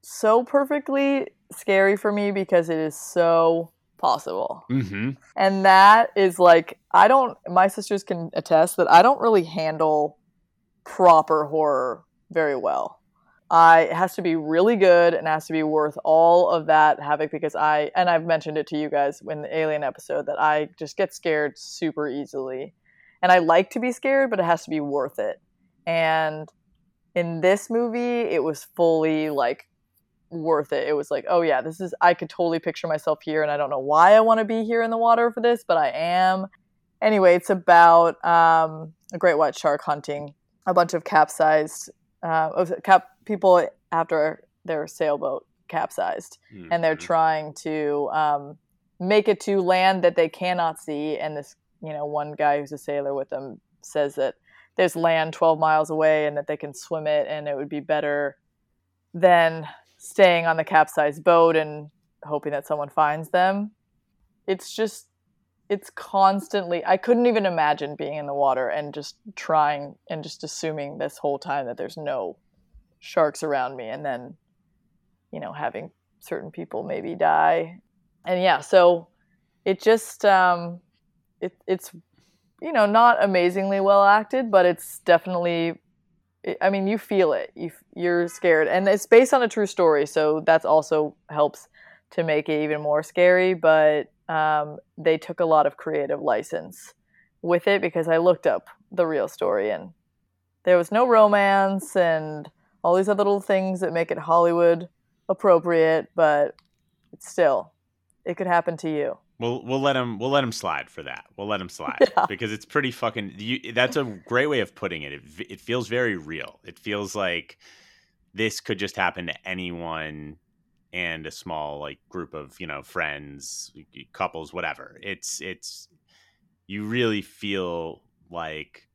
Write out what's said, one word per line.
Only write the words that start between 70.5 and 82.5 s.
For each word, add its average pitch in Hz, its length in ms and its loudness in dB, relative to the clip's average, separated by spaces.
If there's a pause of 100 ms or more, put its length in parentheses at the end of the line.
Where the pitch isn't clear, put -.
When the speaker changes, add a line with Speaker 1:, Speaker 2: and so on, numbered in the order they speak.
Speaker 1:
this 143 200 -8
whole 139 220 -6
time 143 260 -8
that 120 120 -10
there's 98 200 -12
no 135 400 -8 (600)
sharks - 420 -4
around 135 360 -6
me, 117 100 -12
and 143 180 -10
then, 127 300 -10 (960)
you 156 80 -14
know, - 140 -14
having 139 380 -10 (280)
certain - 320 -12
people - 320 -12
maybe - 320 -10
die. 165 640 0 (460)
And 180 160 -2
yeah, 170 180 2
so 175 480 4 (560)
it 190 180 -2
just, 220 440 0
um, 175 560 2 (600)
it, 180 120 -8 (140)
it's, 190 240 -6 (720)